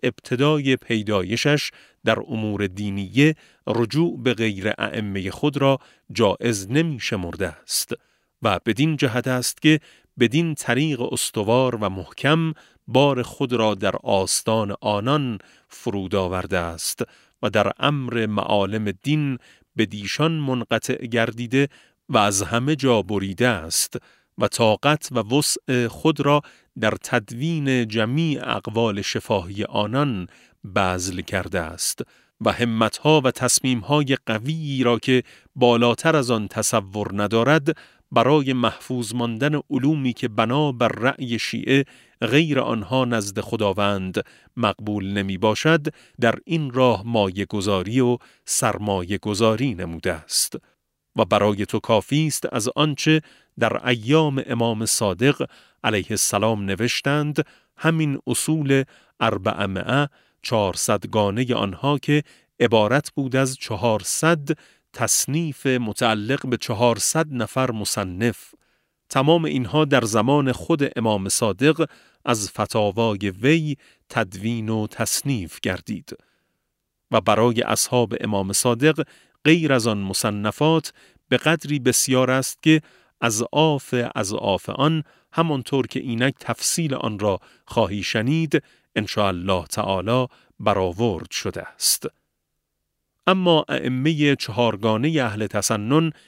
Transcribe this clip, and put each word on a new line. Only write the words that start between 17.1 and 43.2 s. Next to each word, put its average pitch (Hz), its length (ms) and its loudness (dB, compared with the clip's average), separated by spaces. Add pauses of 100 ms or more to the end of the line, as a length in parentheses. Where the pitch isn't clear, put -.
و 110 80 0
در 101 280 2
امر 120 480 0
معالم 104 640 0 (100)
دین 143 360 -2 (380)
به 110 100 2
دیشان 104 460 -2
منقطع 127 720 -2
گردیده 117 640 0 (400)
و 117 100 2
از 101 240 2
همه 120 340 0
جا 123 260 2
بریده 98 460 -2
است 82 480 -4 (420)
و 104 100 2
طاقت 120 640 2
و 117 220 -2
وسع 127 540 0
خود 151 320 -2
را 143 220 4 (380)
در 107 220 2
تدوین 131 880 -2
جمیع 123 600 -2
اقوال 107 540 -2
شفاهی 95 640 -4
آنان 107 640 -2 (480)
بذل 92 460 -2
کرده 90 400 -4
است 82 400 -6 (400)
و 110 120 2
همتها 120 680 2
و 131 100 2
تصمیمهای 131 880 0 (100)
قویی 139 560 -4
را 120 160 2
که 127 240 2 (340)
بالاتر 120 600 4
از 127 140 0
آن 107 180 -2
تصور 101 720 -2
ندارد، 135 540 2 (360)
برای 131 400 4
محفوظ 120 640 -2
ماندن 123 460 -2 (100)
علومی 139 420 0
که 123 160 -4
بنا 120 440 0
بر 117 160 2
رأی 117 500 -2
شیعه 135 460 0 (360)
غیر 139 400 2
آنها 117 440 -2
نزد 107 360 -4